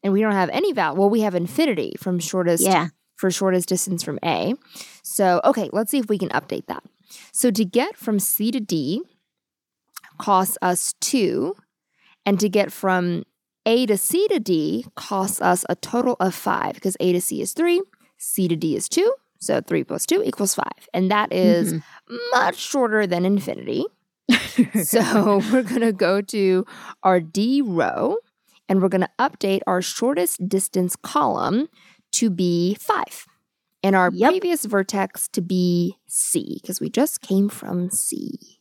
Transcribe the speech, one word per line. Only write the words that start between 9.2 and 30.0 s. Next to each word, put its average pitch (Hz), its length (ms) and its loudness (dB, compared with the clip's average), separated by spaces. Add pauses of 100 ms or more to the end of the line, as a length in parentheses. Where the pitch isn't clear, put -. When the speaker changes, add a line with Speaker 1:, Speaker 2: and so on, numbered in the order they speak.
Speaker 1:
costs 185 440 2
us 180 380 0
two, 180 560 0 (680)
and 202 120 2
to 208 100 2
get 202 240 0
from 180 520 -2 (420)
A 233 200 2
to 208 120 2
C 370 300 0
to 370 120 0
D 170 460 -2 (100)
costs 196 440 -4
us 180 280 2
a 180 80 0
total 247 440 -2
of 185 140 0
five, - 460 -4
'cause 190 200 -2
A 180 120 2
to 180 80 2
C - 220 -6
is - 100 -6
three, 349 300 0 (360)
C - 300 -2
to 170 80 2
D 156 200 -2
is - 120 -6
two, 415 240 2 (260)
so - 220 0
three 160 240 -2
plus - 220 -6
two 381 180 2
equals 208 300 -2
five. - 400 -6
And 185 160 2
that 208 220 0
is 180 420 2
Speaker 2:
Mm-hmm. - 420 -12 (160)
Speaker 1:
much 247 240 0
shorter 220 500 0
than 175 180 0
infinity. 196 600 -2 (440)
Speaker 2:
<laughs> 240 60 6 (500)
Speaker 1:
So 214 560 4 (120)
we're 254 100 4
gonna 233 300 0
go 190 280 2
to 190 440 2 (380)
our 185 180 6
D 214 420 0
row, 180 540 0 (520)
and 190 140 4
we're 190 60 4
gonna 180 300 0
update 202 480 0
our 180 160 0
shortest 277 680 -2